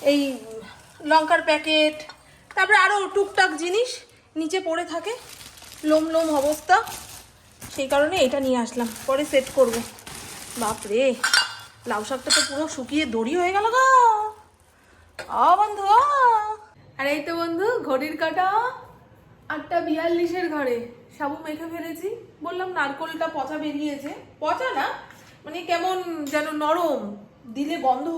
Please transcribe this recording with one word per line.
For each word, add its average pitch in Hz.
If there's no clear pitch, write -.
এই 285
লঙ্কার 320
প্যাকেট, 302
তারপরে 392
আরও 403
টুকটাক 392
জিনিস 415
নিচে 330
পড়ে 330
থাকে, 349
লোম 311
লোম 330
অবস্থা, 302
সেই 269
কারণে 302
এটা 277
নিয়ে 254
আসলাম, 240
পরে 269
সেট 262
করবো। 233
বাপরে, 220
লাউ 214
শাকটা 262
তো 311
পুরো 294
শুকিয়ে 285
দড়ি 226
হয়ে 359
গেল 415
গো। 523
আ -
বন্ধু, 415
আ। -
আর 269
এই 302
তো 339
বন্ধু, 339
ঘড়ির 285
কাঁটা 330
আটটা -
বিয়াল্লিশের 339
ঘরে। 254
সাবু 294
মেখে 311
ফেলেছি, 330
বললাম 370
নারকোলটা 320
পচা 302
বেরিয়েছে, 285
পচা 359
না, -
মানে 311
কেমন 359
যেন 302
নরম, 302
দিলে 294
গন্ধ 262